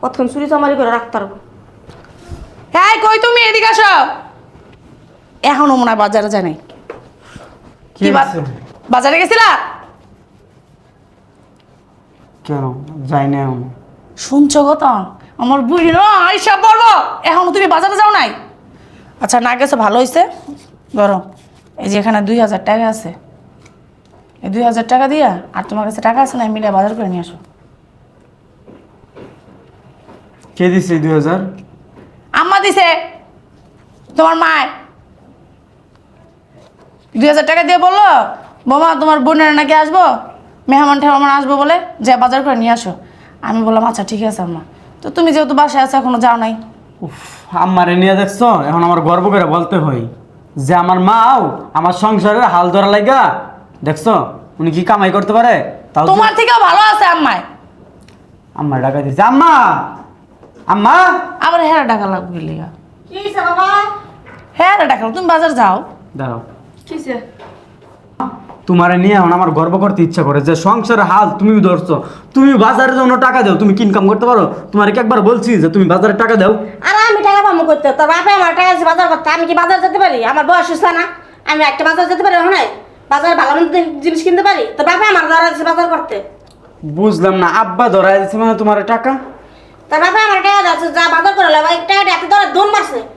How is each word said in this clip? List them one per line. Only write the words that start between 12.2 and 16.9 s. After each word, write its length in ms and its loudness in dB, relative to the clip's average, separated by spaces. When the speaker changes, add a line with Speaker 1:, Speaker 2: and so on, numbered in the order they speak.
Speaker 3:
কেন? 400 -8
যাই 220 -4
না 140 -4
এখন। 280 -8
Speaker 2:
শুনছো 480 0
কথা? 460 -2
আমার 220 0
বুড়ি 320 0
না 80 2
আইসা 560 2
পড়বো। 360 4